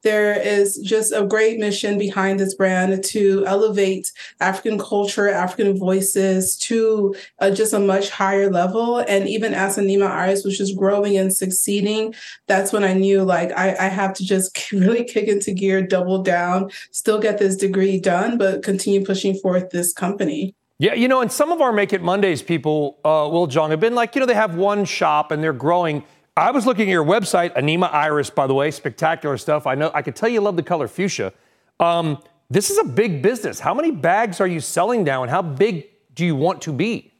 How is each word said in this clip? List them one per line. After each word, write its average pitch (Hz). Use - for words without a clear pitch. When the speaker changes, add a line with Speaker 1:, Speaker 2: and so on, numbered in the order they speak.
Speaker 1:
There 208
is 202
just 214
a 214
great 220
mission 202
behind 196
this 190
brand 190
to 196
elevate 196
African 190
culture, 202
African 190
voices 190
to, 220
uh, 196
just 208
a 214
much 196
higher 196
level. 220
And 196
even 214
as 196
Anima 196
Iris, 190
which 196
is 190
growing 196
and 190
succeeding, 208
that's 196
when 208
I 185
knew, 190
like, 175
I, 185
I 190
have 190
to 196
just 190
<laughs> -
really 214
kick 214
into 202
gear, 190
double 185
down, 180
still 214
get 208
this 190
degree 190
done, 190
but 190
continue 196
pushing 190
forth 185
this 175
company. 190
Speaker 2:
Yeah, 185
you 233
know, 262
in 226
some 294
of 349
our 254
Make 202
It 185
Mondays 180
people, 151
uh, 156
Will 170
Jong, 156
have 156
been 233
like, 233
you 277
know, 262
they 240
have 208
one 202
shop 151
and 156
they're 160
growing. 151
I 180
was 254
looking 214
at 190
your 170
website, 175
Anima 160
Iris, 151
by 143
the 135
way, 139
spectacular 151
stuff. 151
I 135
know, 147
I 143
can 135
tell 226
you 233
love 202
the 170
color 151
fuchsia. 131
Um, 170
this 190
is 392
a 440
big 165
business. 196
How 156
many 311
bags 190
are 196
you 175
selling 208
now, 135
and 120
how 175
big 170
do 165
you 170
want 156
to 165
be? 143